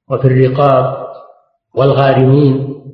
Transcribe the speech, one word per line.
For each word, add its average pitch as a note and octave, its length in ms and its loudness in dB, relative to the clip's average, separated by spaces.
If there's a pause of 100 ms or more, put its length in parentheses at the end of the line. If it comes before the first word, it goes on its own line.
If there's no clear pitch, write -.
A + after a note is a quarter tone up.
(100)
وفي C3 140 -4
الرقاب C3 840 0 (680)
والغارمين C3+ 1000 0 (200)